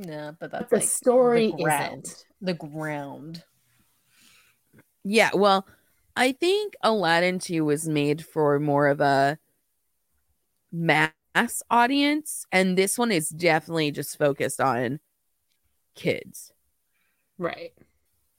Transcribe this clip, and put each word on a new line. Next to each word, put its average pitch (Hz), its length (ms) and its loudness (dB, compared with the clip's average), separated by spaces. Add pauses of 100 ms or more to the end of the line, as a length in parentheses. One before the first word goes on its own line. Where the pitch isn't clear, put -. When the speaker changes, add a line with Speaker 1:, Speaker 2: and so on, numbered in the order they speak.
Speaker 1:
No, 151 380 -12
but 151 140 -14
that's, - 100 -8
Speaker 2:
But - 80 -14
the 226 60 4
Speaker 1:
like, 196 120 -2
Speaker 2:
story 240 640 2
Speaker 1:
the 165 140 -6
ground. 147 400 -2
Speaker 2:
isn't. - 200 -18 (160)
Speaker 1:
The 185 140 -4
ground. 151 880 -10 (1600)
Speaker 3:
Yeah, 202 320 4
well, 196 320 4 (480)
I 254 160 2
think 381 440 -2 (100)
Aladdin 180 560 2
two 165 240 -2
was 151 240 0
made 147 360 0
for 147 360 2
more 147 260 2
of 143 140 2
a 139 400 2 (1300)
mass 165 1000 0
audience, 285 800 0
and 185 240 2
this 190 220 0
one 240 140 0
is 156 160 0
definitely 160 600 0
just - 280 -10
focused 139 420 -2
on 127 400 0 (920)
kids. - 580 -8 (840)
Speaker 2:
Right. 170 340 -10 (680)